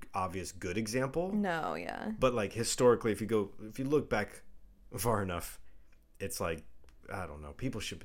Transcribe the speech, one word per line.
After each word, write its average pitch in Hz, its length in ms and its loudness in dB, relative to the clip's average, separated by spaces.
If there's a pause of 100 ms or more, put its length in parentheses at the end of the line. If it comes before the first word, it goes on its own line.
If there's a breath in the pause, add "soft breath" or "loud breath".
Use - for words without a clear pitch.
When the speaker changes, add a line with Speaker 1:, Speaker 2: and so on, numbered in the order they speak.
(140)
Speaker 1:
obvious 92 380 -2
good 90 240 -4
example. 131 560 0
Speaker 2:
No, 170 420 0
yeah. 85 360 -4 (100)
Speaker 1:
But, 127 140 6
like, 104 180 0
historically, 117 600 6
if 98 100 0
you 107 40 0
go, 104 240 2 (160)
if 110 120 -8
you 135 80 -2
look 147 240 4
back 104 320 0 (560)
far 107 240 4
enough, 87 360 -4 (600)
it's - 180 -4
like, 85 240 -2 (480)
I 101 160 -4
don't 76 140 -10
know, 73 120 -10
people 123 280 -4
should, - 240 -6